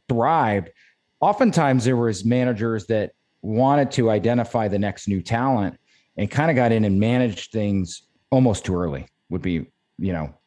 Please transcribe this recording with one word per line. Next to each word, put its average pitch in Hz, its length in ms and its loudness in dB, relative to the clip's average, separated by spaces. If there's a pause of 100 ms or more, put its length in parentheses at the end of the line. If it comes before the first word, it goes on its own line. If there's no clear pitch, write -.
thrived, 117 640 0 (500)
oftentimes 165 640 2
there 127 120 2
was 110 280 -2
managers 117 640 0
that 107 260 -2 (300)
wanted 131 500 2
to 113 180 2
identify 113 560 0
the 98 120 -2
next 101 280 -4
new 95 160 -2
talent 117 560 -2 (380)
and 104 160 -4
kind 160 180 0
of 139 60 2
got 120 160 4
in 110 120 2
and 98 140 2
managed 117 540 0
things 101 500 -4 (280)
almost 131 340 2
too 92 100 -2
early 82 320 -4 (240)
would 85 120 -4
be, 85 240 -2 (320)
you 92 140 -2
know. 78 220 -6 (120)